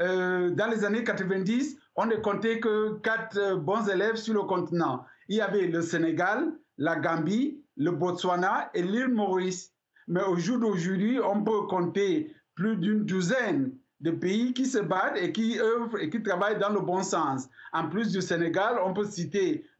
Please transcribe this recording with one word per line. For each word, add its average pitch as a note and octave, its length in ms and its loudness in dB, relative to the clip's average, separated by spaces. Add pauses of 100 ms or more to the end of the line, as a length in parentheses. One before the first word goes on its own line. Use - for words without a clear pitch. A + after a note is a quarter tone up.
euh, F3+ 500 2
dans G#3 180 2
les G#3+ 160 0
années G#3+ 200 2
quatre-vingt-dix, G3 720 0 (180)
on G3+ 120 0
ne A3+ 100 2
comptait G#3+ 420 0
que G#3+ 420 0
quatre, A3 380 -2
euh, G3 180 2
bons F#3+ 320 0
élèves G3+ 280 2
sur A3 180 -2
le G3+ 80 2
continent. D#3 640 -2 (240)
Il G3+ 80 0
y A3 40 2
avait G3 260 2
le E3+ 160 0
Sénégal, F3 720 0 (260)
la D#3 180 0
Gambie, E3+ 640 0 (160)
le D3 140 0
Botswana F3+ 840 0
et F3 80 0
l'île A3+ 260 0
Maurice. F#3 640 0 (360)
Mais F3 140 0
au F#3 140 2
jour F#3 220 0
d'aujourd'hui, G3+ 600 0
on G3+ 240 0
peut G#3+ 240 2
compter F3 640 0 (220)
plus G#3 220 0
d'une G#3 280 2
douzaine F3 680 0 (280)
de D#3+ 100 -2
pays G3+ 420 0
qui B3+ 140 -2
se A3 120 0
battent F#3+ 380 0
et F3 160 -2
qui A3 260 0
œuvrent A3+ 400 0
et D#3 120 -4
qui A3 120 -4
travaillent G3 360 0
dans G3+ 100 2
le G#3 120 0
bon F3+ 220 0
sens. D3 460 -2 (240)
En D#3+ 160 -2
plus F#3+ 240 -2
du F#3+ 80 0
Sénégal, F3+ 640 0
on F#3+ 80 0
peut G3+ 140 -2
citer F3 580 -2 (160)